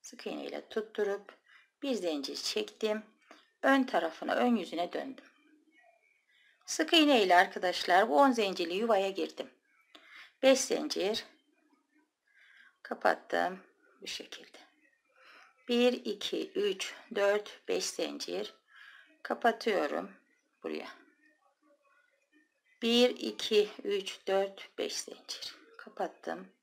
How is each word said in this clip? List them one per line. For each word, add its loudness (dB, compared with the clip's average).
sık -14
iğne -8
ile -12
tutturup -6
bir -2
zincir -4
çektim. -4
Ön 4
tarafına, -2
ön 2
yüzüne -4
döndüm. -8
Sık -2
iğne 6
ile 6
arkadaşlar 4
bu 4
on 8
zincirli -2
yuvaya 2
girdim. -6
Beş 8
zincir -2
kapattım -2
bu -14
şekilde. -14
Bir, 4
iki, -6
üç, -4
dört, 0
beş -2
zincir -6
kapatıyorum -2
buraya. -8
Bir, 6
iki, 0
üç, -6
dört, -2
beş -4
zincir -12
kapattım. -10